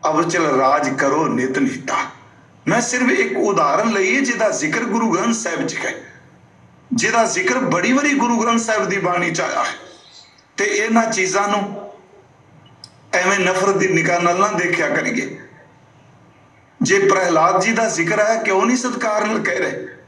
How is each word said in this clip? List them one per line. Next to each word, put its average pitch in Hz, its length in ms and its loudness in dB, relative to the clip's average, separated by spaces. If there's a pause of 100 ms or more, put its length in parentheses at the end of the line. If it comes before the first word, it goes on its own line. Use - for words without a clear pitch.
ਅਵਚਲ 165 380 0
ਰਾਜ 135 480 2
ਕਰੋ 147 320 0
ਨਿਤ 127 320 -2
ਨੀਤਾ। - 380 -2 (720)
ਮੈਂ 214 120 2
ਸਿਰਫ 254 300 0
ਇੱਕ - 280 0
ਉਦਾਹਰਨ 190 520 2
ਲਈ 196 260 0
ਹੈ, 277 40 2
ਜਿਹਦਾ 233 280 0
ਜ਼ਿਕਰ 185 360 -2
ਗੁਰੂ 220 280 0
ਗ੍ਰੰਥ 214 220 0
ਸਾਹਿਬ 165 320 -4
ਚ - 80 -6
ਹੈ, - 200 -6 (960)
ਜਿਹਦਾ 226 320 2
ਜ਼ਿਕਰ 214 340 0
ਬੜੀ 233 340 0
ਵਾਰੀ 285 220 2
ਗੁਰੂ 233 260 0
ਗ੍ਰੰਥ 233 200 2
ਸਾਹਿਬ 214 240 0
ਦੀ 180 140 -2
ਬਾਣੀ 175 320 -2
ਚ 165 100 -4
ਆਇਆ 143 220 -2
ਹੈ। - 120 -4 (840)
ਤੇ 196 80 -2
ਇਹਨਾਂ 220 480 0
ਚੀਜ਼ਾਂ 196 360 0
ਨੂੰ 202 420 -4 (1200)
ਐਵੇਂ 190 240 2
ਨਫ਼ਰਤ 185 380 2
ਦੀ 185 120 0
ਨਿਗਾਹ 170 320 2
ਨਾਲ 175 180 2
ਨਾ 196 100 4
ਦੇਖਿਆ 170 400 -2
ਕਰੀਏ। 147 500 -4 (1400)
ਜੇ 392 160 2
ਪ੍ਰਹਿਲਾਦ 185 640 4
ਜੀ 226 100 2
ਦਾ 226 160 2
ਜ਼ਿਕਰ 202 300 -2
ਆਇਆ, 220 240 2
ਕਿਉਂ 190 240 2
ਨਹੀਂ 247 100 2
ਸਤਿਕਾਰ 214 500 -2
ਨਾਲ 214 120 -2
ਕਹਿ 180 200 -2
ਰਹੇ? - 300 -4 (200)